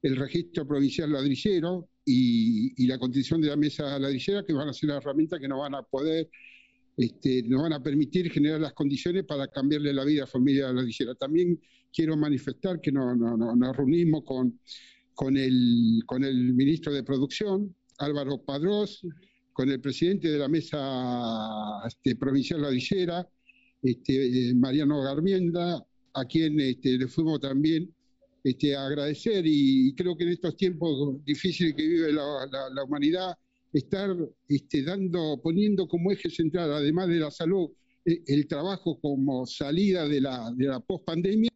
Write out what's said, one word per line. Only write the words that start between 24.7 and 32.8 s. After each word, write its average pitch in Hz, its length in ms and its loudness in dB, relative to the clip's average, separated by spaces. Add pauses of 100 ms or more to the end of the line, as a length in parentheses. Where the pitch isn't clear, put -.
Garmienda, 170 840 -2 (280)
a 131 120 -4
quien, 156 340 0
este, 131 380 0
le 127 100 -2
fuimos 156 320 0
también, 151 540 0 (500)
este, 139 320 0
a 139 100 -8
agradecer, 151 600 -2
y, 135 440 6
y 139 40 -6
creo 175 240 -2
que 170 60 -2
en 175 80 0
estos 170 260 -4
tiempos 151 680 -2
difíciles 160 500 0
que 156 120 -2
vive 165 240 2
la, 151 120 0 (280)
la, 135 220 -8
la 139 100 -6